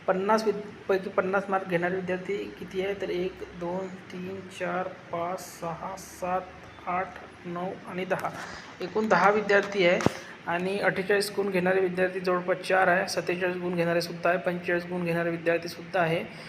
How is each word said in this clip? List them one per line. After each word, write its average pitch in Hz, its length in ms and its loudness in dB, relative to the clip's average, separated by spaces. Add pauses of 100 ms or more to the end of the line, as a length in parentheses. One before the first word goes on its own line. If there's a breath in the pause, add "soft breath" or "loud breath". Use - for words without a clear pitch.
पन्नास 202 380 4
विद-, - 440 -4
पैकी 190 200 0
पन्नास 190 400 2
मार्क 190 200 0
घेणारे 175 260 2
विद्यार्थी 190 640 -4
किती 185 260 -4
आहे 196 100 -2
तर 190 160 -4
एक, 180 240 -2 (260)
दोन, 180 260 -4
तीन, 185 540 -10 (200)
चार, 180 280 -2
पाच, 180 720 -8
सहा, 170 380 -8
सात, 185 420 -4 (460)
आठ, 185 220 -2 (360)
नऊ 175 240 -6 (200)
आणि 185 160 -6
दहा. 185 260 -2 (500 loud breath)
एकूण 214 280 0
दहा 180 220 8
विद्यार्थी 202 560 4
आहे 190 140 6 (460 loud breath)
आणि 180 320 0
अठ्ठेचाळीस 196 580 2
गुण 202 140 0
घेणारे 185 300 4
विद्यार्थी 185 400 0
जवळपास 180 360 2 (120)
चार 185 180 6
आहे, 185 220 4
सत्तेचाळीस 180 480 0
गुण 180 180 -2
घेणारे 170 260 4
सुद्धा 170 300 0
आहे, 185 80 4
पंचेचाळीस 175 460 0
गुण 175 200 -4
घेणारे 170 260 2
विद्यार्थी 170 380 0
सुद्धा - 320 -2
आहे. 165 240 2 (240 loud breath)